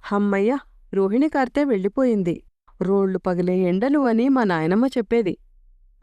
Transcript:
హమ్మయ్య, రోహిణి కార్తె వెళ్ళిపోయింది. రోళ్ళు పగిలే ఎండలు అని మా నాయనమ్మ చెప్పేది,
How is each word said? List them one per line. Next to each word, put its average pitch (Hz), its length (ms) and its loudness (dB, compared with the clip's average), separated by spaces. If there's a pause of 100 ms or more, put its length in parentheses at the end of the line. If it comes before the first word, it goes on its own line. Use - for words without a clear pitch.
హమ్మయ్య, 202 540 0 (360)
రోహిణి 202 360 0
కార్తె 277 340 -2
వెళ్ళిపోయింది. 208 800 0 (380)
రోళ్ళు 190 380 0
పగిలే 180 380 -2
ఎండలు 196 420 0
అని 240 300 2
మా 262 140 2
నాయనమ్మ 180 420 0
చెప్పేది, 233 520 -2 (640)